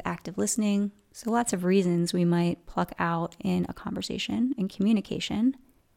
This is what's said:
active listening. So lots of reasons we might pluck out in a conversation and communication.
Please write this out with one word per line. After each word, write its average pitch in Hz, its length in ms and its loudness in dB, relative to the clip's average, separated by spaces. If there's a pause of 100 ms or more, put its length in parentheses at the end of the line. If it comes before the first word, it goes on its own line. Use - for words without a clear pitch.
active 175 320 -6
listening. 202 540 0 (200)
So - 200 -6
lots 240 200 0
of 180 120 -2
reasons 180 500 4
we 175 120 4
might 175 420 2
pluck 175 320 -2
out 170 400 -2
in 180 280 0
a - 60 -8
conversation - 800 -4
and 196 140 -4
communication. 214 880 0 (400)